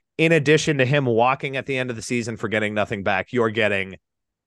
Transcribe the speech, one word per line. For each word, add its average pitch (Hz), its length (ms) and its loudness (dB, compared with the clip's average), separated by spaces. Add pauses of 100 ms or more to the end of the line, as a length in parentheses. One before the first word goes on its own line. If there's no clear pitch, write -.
(180)
in 165 140 4
addition 151 480 2
to 131 60 2
him 139 200 2
walking 127 500 0
at 127 120 -8
the 135 100 -4
end 127 140 -4
of 117 40 -8
the 110 60 -12
season 117 340 -4
for 107 120 -6
getting 107 260 -2
nothing 104 300 -2
back, 95 280 -2
you're 113 200 0
getting 98 460 -2 (500)